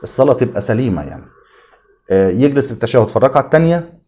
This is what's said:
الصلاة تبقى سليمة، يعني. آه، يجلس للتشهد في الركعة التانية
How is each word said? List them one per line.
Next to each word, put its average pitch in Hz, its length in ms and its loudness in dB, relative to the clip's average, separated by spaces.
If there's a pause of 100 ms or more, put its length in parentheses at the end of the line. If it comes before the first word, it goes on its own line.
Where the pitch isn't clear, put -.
الصلاة 131 300 2
تبقى 120 280 -2
سليمة، 110 420 -2
يعني. - 220 -16 (880)
آه، 95 180 2
يجلس 135 420 0
للتشهد 113 360 0
في - 100 -4
الركعة 135 240 2
التانية 165 520 0 (140)